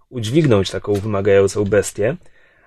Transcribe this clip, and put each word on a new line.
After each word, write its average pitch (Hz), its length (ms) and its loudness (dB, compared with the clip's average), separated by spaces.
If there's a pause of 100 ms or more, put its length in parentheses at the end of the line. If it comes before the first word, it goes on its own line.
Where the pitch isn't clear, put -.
udźwignąć 120 640 0
taką 101 240 -4
wymagającą 101 720 0
bestię. 101 520 -2 (500)